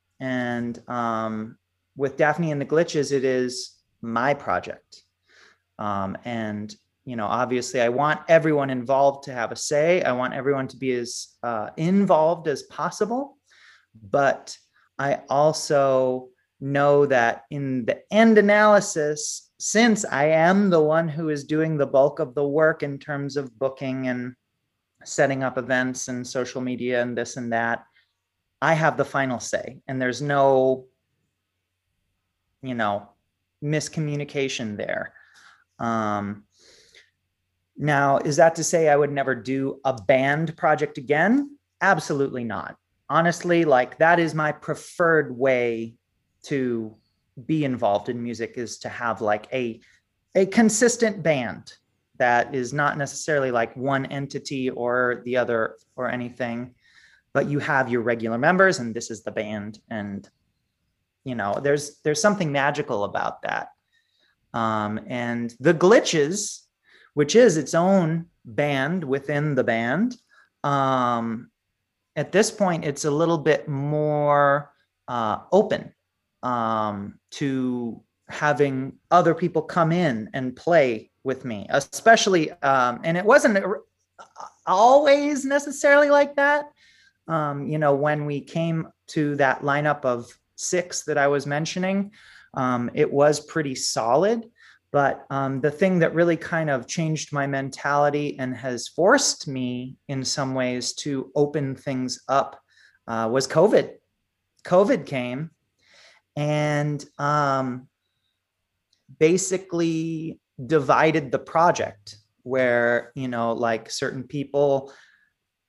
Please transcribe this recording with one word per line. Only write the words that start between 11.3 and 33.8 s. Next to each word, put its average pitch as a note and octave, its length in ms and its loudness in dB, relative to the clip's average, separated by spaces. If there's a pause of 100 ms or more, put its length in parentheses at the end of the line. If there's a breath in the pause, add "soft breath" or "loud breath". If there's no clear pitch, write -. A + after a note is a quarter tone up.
uh, A2 320 -4
involved E3+ 720 2
as C3+ 160 -4
possible. G#3+ 720 -6 (720 soft breath)
But - 480 0 (400)
I C#3 220 -2 (100)
also C3+ 1000 2 (320)
know C#3+ 460 4
that A#2+ 440 2
in C3+ 340 -4
the - 160 -2 (100)
end A3 260 6
analysis, G3+ 1200 2
since G#3+ 460 2
I C#3+ 220 2
am F3+ 420 4
the E3 120 6
one D#3+ 280 2
who D#3+ 180 -6
is D3 160 -4
doing D#3 340 0
the C#3 80 2
bulk C#3+ 340 2
of C3+ 160 -4
the C#3+ 120 -2
work D#3 360 2
in C#3+ 160 -8
terms C#3+ 360 -8
of B2 240 -8
booking C3 480 -4
and B2 260 -6 (680)
setting C3+ 400 0
up B2+ 140 -4
events B2+ 500 -4
and B2 180 -8
social B2+ 360 -6
media B2 400 -4
and A#2+ 160 -4
this A#2+ 180 -8
and A#2+ 160 -8
that, A#2 320 -2 (760)
I D#3 140 2
have D#3 200 2
the C3+ 100 -2
final C3 360 -4
say, - 460 -8
and C3 140 -6
there's B2+ 200 -2
no, C3+ 640 2 (1800)
you B2+ 140 -8
know, G#2 340 -2 (540)
miscommunication C#3+ 1120 -4